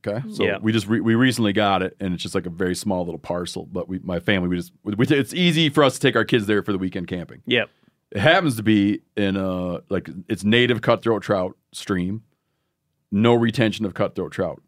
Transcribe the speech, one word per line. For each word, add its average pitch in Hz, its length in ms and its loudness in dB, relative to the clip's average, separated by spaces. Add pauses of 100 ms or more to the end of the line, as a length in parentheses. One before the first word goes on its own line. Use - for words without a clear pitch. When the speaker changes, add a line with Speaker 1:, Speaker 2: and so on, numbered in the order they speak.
Speaker 1:
Okay. 107 240 -4
So 147 140 -4
Speaker 2:
Yeah. 101 180 -2
Speaker 1:
we 110 80 0
just 107 160 0
re-, 107 140 0
we 113 160 2
recently 117 360 2
got 98 300 2
it, 92 160 -6
and 92 160 -2
it's 85 80 -8
just, 87 120 -10
like, 90 120 -2
a 87 40 -8
very 90 260 -2
small 90 280 -2
little 82 140 -8
parcel. 87 520 -8
But 90 180 -8
we, 92 160 -6
my 87 160 -4
family, 92 280 0
we 90 80 0
just, 87 160 -8 (120)
we, 104 100 -4
we, 113 140 2
it's 143 260 0
easy 165 340 2
for 147 140 4
us 127 120 4
to - 60 -10
take 127 140 2
our 113 100 2
kids 110 220 0
there 104 160 2
for - 80 -6
the 95 80 0
weekend 92 300 -6
camping. 85 380 -10
Speaker 2:
Yep. 120 220 0 (440)
Speaker 1:
It 104 80 -4
happens 156 360 4
to 107 60 -6
be 104 380 4 (160)
in 98 200 0
a, 90 440 -4 (100)
like, 95 180 -4 (200)
it's 104 160 -6
native 120 360 4
cutthroat 113 420 0
trout 92 340 -2 (160)
stream, 98 500 -4 (920)
no 113 220 6
retention 113 500 2
of 92 80 -4
cutthroat 90 400 -4
trout. 87 360 -4